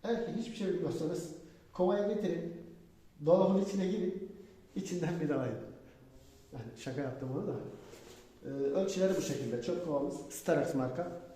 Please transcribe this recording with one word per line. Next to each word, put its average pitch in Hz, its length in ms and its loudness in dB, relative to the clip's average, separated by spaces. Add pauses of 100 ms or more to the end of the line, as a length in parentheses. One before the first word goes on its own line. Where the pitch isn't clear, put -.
Eğer 214 220 0
ki 165 60 -4
hiçbir 226 240 -4
şey 196 120 -2
bilmiyorsanız 160 640 -2 (380)
kovaya 202 400 4
getirin, 170 500 -2 (640)
dolabın 196 380 8
içine 190 220 0
girin, 185 500 -2 (380)
içinden 170 460 -2
vidalayın. 131 380 0 (960)
Yani 113 120 -10 (140)
şaka 135 220 -6
yaptım 131 320 -4
onu 202 140 -2
da. - 80 -2 (880)
Ee, - 40 -8
ölçüleri 180 680 2
bu 156 60 0
şekilde. 120 400 -2
Çöp 170 240 -2
kovamız 143 280 0 (160)
Starax - 440 2
marka. 131 460 -2 (160)